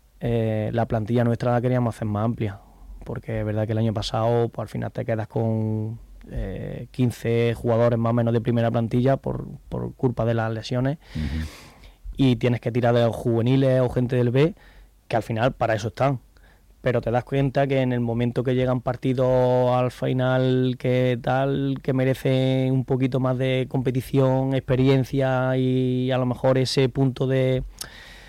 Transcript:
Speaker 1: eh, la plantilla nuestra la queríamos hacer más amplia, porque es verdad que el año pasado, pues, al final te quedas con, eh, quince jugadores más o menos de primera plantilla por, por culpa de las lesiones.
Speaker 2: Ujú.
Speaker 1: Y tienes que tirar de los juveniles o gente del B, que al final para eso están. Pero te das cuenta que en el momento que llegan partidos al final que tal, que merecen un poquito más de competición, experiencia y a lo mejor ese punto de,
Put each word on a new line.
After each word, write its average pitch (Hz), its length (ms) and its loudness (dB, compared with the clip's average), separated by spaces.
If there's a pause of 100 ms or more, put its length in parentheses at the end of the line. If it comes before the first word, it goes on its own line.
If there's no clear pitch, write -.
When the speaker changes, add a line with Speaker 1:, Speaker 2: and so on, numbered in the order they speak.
(180)
Speaker 1:
eh, 113 540 -2
la 117 140 0
plantilla 117 360 0
nuestra 120 300 2
la 120 80 2
queríamos 123 340 0
hacer 110 140 -6
más 104 160 0
amplia, 110 340 -4 (460)
porque 113 360 -8
es 107 60 -4
verdad 107 200 -2
que 110 60 -2
el 110 60 0
año 113 160 0
pasado, 117 540 0
pues, 113 160 -10
al 110 40 -10
final 117 220 -8
te 120 140 -6
quedas 110 240 -4
con, 110 720 -2 (320)
eh, - 580 -8
quince 117 640 0
jugadores 117 460 2
más 113 100 0
o 117 40 2
menos 117 200 2
de 117 60 2
primera 117 320 0
plantilla 123 460 2
por, 127 280 -6 (220)
por 120 260 -6
culpa 120 300 -2
de 113 100 0
las 113 180 -2
lesiones. 127 460 -4 (160)
Speaker 2:
Ujú. 78 320 -6 (680)
Speaker 1:
Y 127 200 4
tienes 120 240 0
que 117 120 -4
tirar 120 200 2
de 120 140 4
los 110 80 0
juveniles 127 680 2
o 123 60 2
gente 127 280 -2
del 123 160 2
B, 147 220 2 (520)
que - 80 -4
al 113 80 0
final 117 300 0
para 113 220 -2
eso 107 140 -4
están. 135 300 0 (640)
Pero 120 200 0
te 117 80 -4
das 120 140 0
cuenta 139 420 0
que 135 160 2
en 127 100 0
el 120 80 0
momento 120 420 0
que 127 120 0
llegan 127 260 0
partidos 127 960 2
al 127 140 0
final 127 880 0
que 127 440 0
tal, 139 600 -2
que 139 100 -2
merecen 131 800 2
un 131 140 0
poquito 131 340 0
más 127 160 0
de 131 320 0
competición, 131 840 0
experiencia 131 1040 2
y 127 520 0
a 127 60 2
lo 127 80 0
mejor 131 320 2
ese 131 320 2
punto 135 380 0
de, 131 380 0 (640)